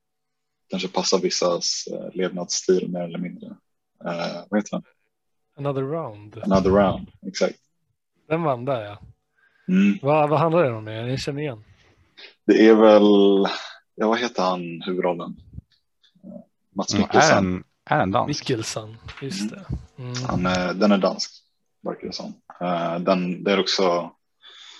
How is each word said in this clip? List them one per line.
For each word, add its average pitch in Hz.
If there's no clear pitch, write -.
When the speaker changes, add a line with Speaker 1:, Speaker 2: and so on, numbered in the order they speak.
Speaker 1:
kanske 92
passar 90
vissas, 87
eh, 90
levnadsstil 90
mer 87
eller 170
mindre. 175
Eh, -
vad 104
heter -
den? 87
Speaker 2:
Another 139
Round. 127
Speaker 1:
Another 95
Round, 95
exakt. -
Speaker 2:
Den 165
vann 127
där, 131
ja. 104
Speaker 1:
Mm. 196
Speaker 2:
Vad, 147
vad 151
handlar 165
det 127
om? 107
Jag 117
känner 143
igen. 120
Speaker 1:
Det 104
är 113
väl, 107
ja, 107
vad 113
heter 117
han, 87
huvudrollen? 90
Mats -
Speaker 3:
Mm, 101
Speaker 1:
Mikkelsen. 127
Speaker 3:
är 98
den, 90
är 151
den 95
dansk? 110
Speaker 2:
Mikkelsen, 110
just 160
Speaker 1:
Mm. -
Speaker 2:
det. 131
Mm. 123
Speaker 1:
Han -
är, 180
den 104
är 101
dansk, -
verkar -
det -
som. -
Eh, 85
den, 90
det 98
är 95
också, 87